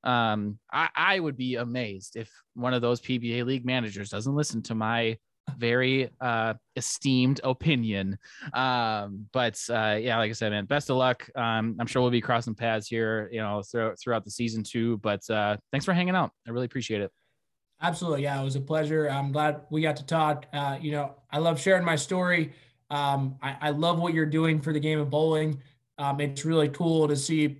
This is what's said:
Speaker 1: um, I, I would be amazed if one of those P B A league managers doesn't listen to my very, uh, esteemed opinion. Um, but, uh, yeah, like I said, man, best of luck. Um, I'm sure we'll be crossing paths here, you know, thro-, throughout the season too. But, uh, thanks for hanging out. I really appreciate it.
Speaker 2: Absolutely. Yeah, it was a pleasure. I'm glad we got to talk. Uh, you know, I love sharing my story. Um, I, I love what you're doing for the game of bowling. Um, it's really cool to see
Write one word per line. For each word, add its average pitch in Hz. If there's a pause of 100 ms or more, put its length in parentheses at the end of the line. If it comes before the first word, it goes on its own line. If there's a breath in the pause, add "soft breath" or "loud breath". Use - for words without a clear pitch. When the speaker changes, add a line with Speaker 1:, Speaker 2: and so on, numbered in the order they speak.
Speaker 1:
um, 107 (120)
I, 151
I 190
would 151
be 127
amazed 117
if 113 (240)
one 127
of 120
those 120
P 127
B 117
A 120
league 127
managers 107
doesn't 117
listen 143
to 117
my 113 (400)
very, 127 (120)
uh, 113 (220)
esteemed 127
opinion. 113 (360 loud breath)
Um, 110
but, 120 (100)
uh, 110
yeah, 113
like 110
I 113
said, 110
man, 104
best 143
of 131
luck. 127
Um, 113
I'm 117
sure 127
we'll 123
be 120
crossing 117
paths 113
here, 110
you 113
know, 104
thro-, 110
throughout 113
the 101
season 113
too. 117
But, 104
uh, 104 (140)
thanks 139
for 190
hanging 180
out. 170 (160)
I 117
really 123
appreciate 113
it. 95 (720)
Speaker 2:
Absolutely. 160
Yeah, 139
it 135
was 135
a 135
pleasure. 156
I'm 139
glad 151 (100)
we 156
got 151
to -
talk. 151
Uh, 139
you 151
know, 143 (160)
I 143
love 165
sharing 190
my 170
story. 175 (380 loud breath)
Um, 139
I, 135
I 151
love 165
what 170
you're 160
doing 156
for 160
the 151
game 156
of 143
bowling. 156 (360 loud breath)
Um, 143
it's 139
really 160
cool 160
to 147
see 147